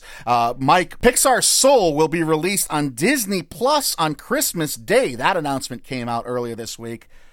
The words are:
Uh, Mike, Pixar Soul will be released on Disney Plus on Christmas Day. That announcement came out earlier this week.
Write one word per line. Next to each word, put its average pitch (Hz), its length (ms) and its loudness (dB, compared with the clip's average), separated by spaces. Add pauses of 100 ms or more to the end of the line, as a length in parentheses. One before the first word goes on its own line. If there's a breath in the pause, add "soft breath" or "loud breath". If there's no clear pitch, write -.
(280 loud breath)
Uh, 120 320 2
Mike, 165 420 2
Pixar 254 420 4
Soul 226 520 4
will 156 120 4
be 165 160 0
released 160 480 0
on 147 200 -2
Disney 190 520 0
Plus 262 540 0
on 156 160 0
Christmas 185 640 -4
Day. 151 400 0
That 165 220 0
announcement 139 460 -6
came 123 240 -8
out 120 200 -4
earlier 120 280 -6
this 110 220 -12
week. 117 300 -12 (260 soft breath)